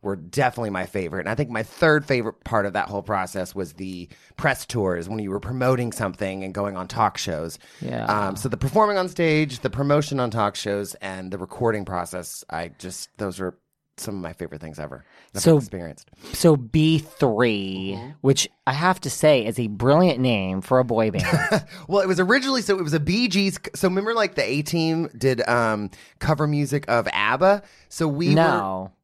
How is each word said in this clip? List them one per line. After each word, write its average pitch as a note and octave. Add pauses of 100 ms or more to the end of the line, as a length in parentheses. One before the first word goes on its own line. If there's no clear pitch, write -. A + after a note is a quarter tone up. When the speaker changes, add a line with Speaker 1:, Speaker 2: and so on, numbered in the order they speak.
Speaker 1:
were G2+
definitely A2
my F#2
favorite. F#2
And E2
I A2
think C#3+
my A2+
third D3+
favorite A#2+
part G#2
of G2
that G2
whole G2+
process F#2+
was F2+
the F2+ (280)
press -
tours F#2
when A2
you G2+
were G2
promoting B2
something F#2+
and F#2+
going G2+
on F2+
talk A2
shows. E2 (200)
Speaker 2:
Yeah. A#2+
Speaker 1:
Um, G2+
so G#2+
the A2
performing G#3
on F#3
stage, D#3
the C3
promotion C#3+
on B2
talk G#2
shows, G2+
and F#2
the G2
recording G#2
process, F2+
I E2
just, -
those F#2+
are F2+ (400)
some G2+
of F#2
my E2
favorite D#2
things D#2+
ever C2 (320)
I've G2
Speaker 2:
So D#3+
Speaker 1:
experienced. F#2 (220)
Speaker 2:
so D#3+
B D#3
three, G#2
Speaker 1:
Mm-hmm. A#2+ (120)
Speaker 2:
which C#3 (180)
I C3
have F3
to C#3
say C#3
is A#2
a A2+
brilliant C3+
name G2
for B2+
a B2+
boy A2+
band. - (120)
Speaker 1:
<laughs> -
Well, G3
it F#3+
was F#3
originally, B3+
so F#3+
it F#3+
was D3+
a E3
Bee F#3
Gees F#3+
c-, -
so -
remember, G3+
like, G#3+
the C#3+
A-Team D#3+
did, B2
um, A2 (280)
cover D3+
music D3
of A2+
abba? D3 (260)
So E3
we D3
Speaker 2:
No. G2+ (120)